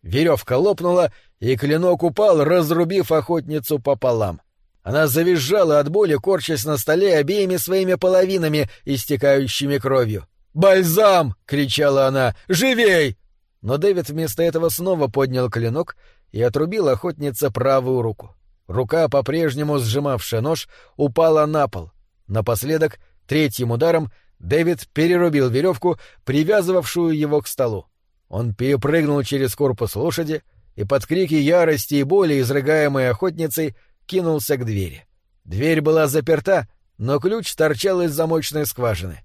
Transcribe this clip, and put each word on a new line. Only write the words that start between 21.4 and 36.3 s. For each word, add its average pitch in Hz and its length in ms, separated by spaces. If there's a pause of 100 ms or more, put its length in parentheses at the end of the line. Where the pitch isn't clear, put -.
на 151 220
пол. 87 240 (340)
Напоследок, 123 720 (280)
третьим 135 440
ударом — 160 420 (260)
Дэвид 160 540
перерубил 165 560
веревку, 156 500 (260)
привязывавшую 170 920
его 147 240
к - 60
столу. 110 400 (420)
Он 110 260
перепрыгнул 143 680
через 135 320
корпус 123 420
лошади 156 460 (320)
и - 100
под 131 220
крики 165 280
ярости 156 600
и 143 80
боли, 151 380
изрыгаемые 139 680
охотницей, 160 680 (280)
кинулся 160 520
к 123 80
двери. 95 420 (380)
Дверь 147 360
была 156 260
заперта, 151 600 (300)